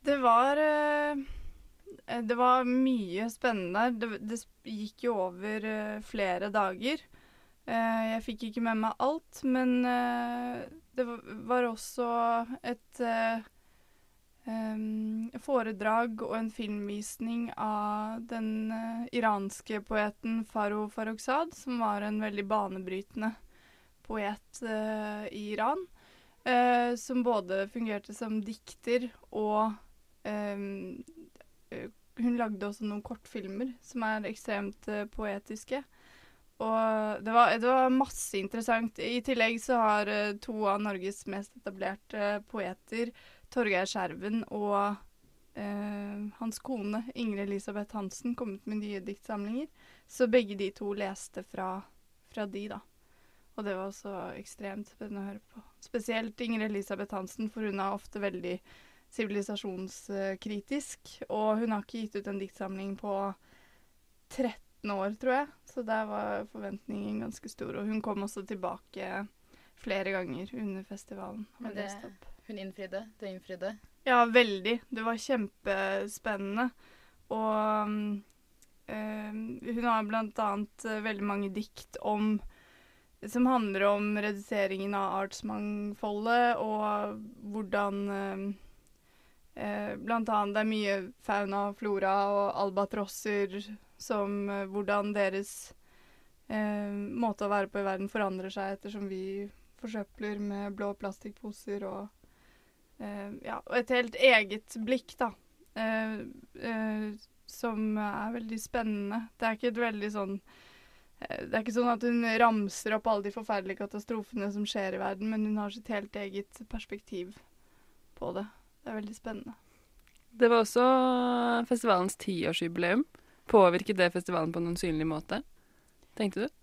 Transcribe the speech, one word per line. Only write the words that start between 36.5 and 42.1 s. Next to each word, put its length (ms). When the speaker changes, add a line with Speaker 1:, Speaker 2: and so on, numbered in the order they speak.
Speaker 1:
Og 640
det 100
var, 240
det 100
var 220
masse 480
interessant. 640
I 220
tillegg 400
så 160
har, 300
eh, 260
to 340
av 140
Norges 440
mest 320
etablerte 880